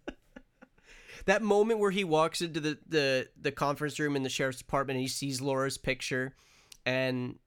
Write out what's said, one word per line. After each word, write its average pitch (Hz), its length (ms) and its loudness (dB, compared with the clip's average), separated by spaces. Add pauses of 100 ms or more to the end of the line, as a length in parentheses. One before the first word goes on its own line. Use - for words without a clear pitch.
(1200)
That 202 180 4
moment 208 380 4
where 202 100 4
he 190 140 0
walks 160 360 2
into 165 200 -4
the, 147 180 -2 (100)
the, 139 400 2 (120)
the 143 100 -2
conference 143 480 -2
room 147 160 0
in 139 80 0
the 131 60 -2
sheriff's 131 300 -2
department 135 380 -2
and 127 60 0
he 135 60 -4
sees 135 320 -4
Laura's 135 360 0
picture 131 600 -4 (480)
and 127 520 -2 (100)